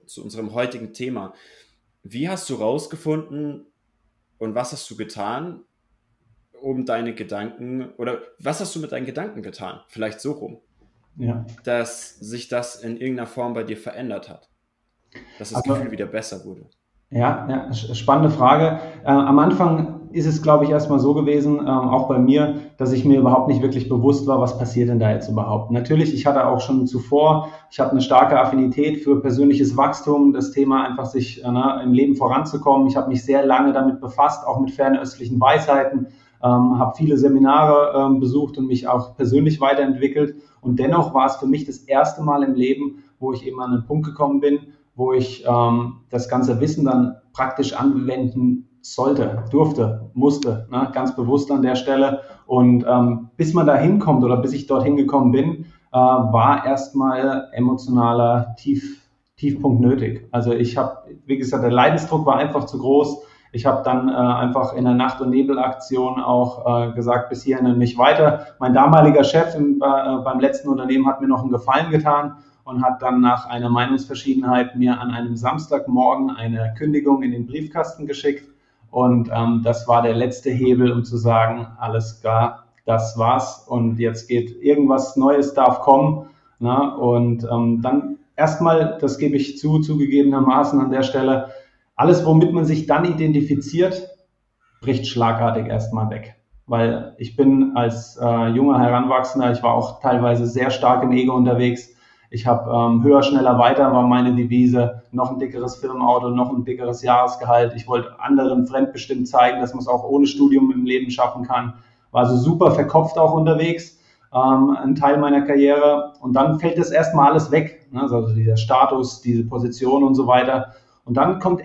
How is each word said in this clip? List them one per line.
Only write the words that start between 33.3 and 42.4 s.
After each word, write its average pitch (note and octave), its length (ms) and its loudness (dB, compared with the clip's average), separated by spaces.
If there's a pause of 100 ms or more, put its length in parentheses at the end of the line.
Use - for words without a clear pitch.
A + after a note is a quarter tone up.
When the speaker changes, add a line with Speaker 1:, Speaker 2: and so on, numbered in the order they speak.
Speaker 2:
lange C3+ 280 2
damit C3 280 0
befasst, C#3 460 -2
auch C3+ 120 -2
mit C3+ 120 -2
fernöstlichen C3 680 -2
Weisheiten, C#3 680 2 (360)
ähm, B2 360 2
habe B2 160 -2
viele D3+ 220 2
Seminare, C#3+ 800 4
ähm, C3+ 240 2
besucht C3+ 380 -2
und C3 100 -4
mich B2 200 -4
auch B2 280 -2
persönlich C#3+ 460 0
weiterentwickelt. C#3 760 0 (260)
Und B2 160 -2
dennoch D#3+ 360 0
war C3 140 2
es - 80 -4
für C3+ 120 -6
mich D3 180 0
das B2+ 120 -12
erste C#3+ 460 0
Mal C#3+ 200 0